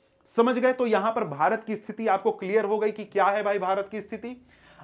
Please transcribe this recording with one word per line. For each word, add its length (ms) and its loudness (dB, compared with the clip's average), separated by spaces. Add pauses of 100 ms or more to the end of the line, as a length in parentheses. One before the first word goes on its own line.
(260)
समझ 340 2
गए? 140 4
तो 120 0
यहां 260 2
पर 120 -4
भारत 400 0
की 120 -6
स्थिति 320 -6
आपको 240 2
क्लियर 340 0
हो 140 0
गई 120 0
कि 140 -12
क्या 200 2
है 180 2
भाई 160 0
भारत 320 -2
की 100 -8
स्थिति। 460 -14 (360)